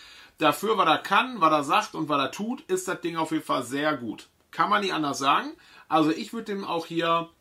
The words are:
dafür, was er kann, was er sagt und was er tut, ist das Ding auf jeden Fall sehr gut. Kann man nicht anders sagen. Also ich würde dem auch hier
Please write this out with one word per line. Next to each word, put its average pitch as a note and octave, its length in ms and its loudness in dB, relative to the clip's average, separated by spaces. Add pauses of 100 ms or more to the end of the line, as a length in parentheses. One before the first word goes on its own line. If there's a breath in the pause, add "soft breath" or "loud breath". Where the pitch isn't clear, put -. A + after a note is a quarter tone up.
(380 loud breath)
dafür, G3 400 2
was E3+ 100 4
er D3+ 100 4
kann, A#3 420 0
was D#3+ 120 6
er D3+ 120 2
sagt F#3+ 300 0
und D#3+ 140 -4
was D3 100 2
er C3 140 -2
tut, A3+ 300 -6
ist F#3 260 -2
das E3+ 140 -4
Ding E3+ 140 -4
auf D#3+ 140 -2
jeden D#3 140 -2
Fall C#3+ 200 -2
sehr C#3+ 320 -2
gut. A2+ 320 -10 (220)
Kann E3+ 200 0
man G#3 100 4
nicht F#3 140 -2
anders D3 240 -2
sagen. F3 340 2 (360 loud breath)
Also D#3 220 4
ich G#3 220 -4
würde G#3+ 220 -8
dem G3 100 -6
auch E3 220 -4
hier E3 420 0 (120)